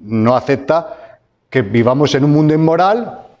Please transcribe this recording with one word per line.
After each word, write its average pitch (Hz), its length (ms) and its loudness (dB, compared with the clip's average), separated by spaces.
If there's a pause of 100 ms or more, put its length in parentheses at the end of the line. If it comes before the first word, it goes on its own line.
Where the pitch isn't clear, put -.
no 110 340 0
acepta 139 840 -4 (280)
que 131 140 0
vivamos 120 520 0
en 135 100 0
un 147 80 2
mundo 151 200 2
inmoral 175 680 0 (200)